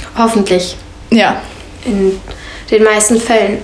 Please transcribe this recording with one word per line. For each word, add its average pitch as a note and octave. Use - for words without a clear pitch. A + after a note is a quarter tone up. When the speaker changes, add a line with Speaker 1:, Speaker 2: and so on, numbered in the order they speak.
Speaker 1:
Hoffentlich. G#3
Speaker 2:
Ja. G#3
Speaker 1:
In G3
den A3
meisten G#3+
Fällen. G#3+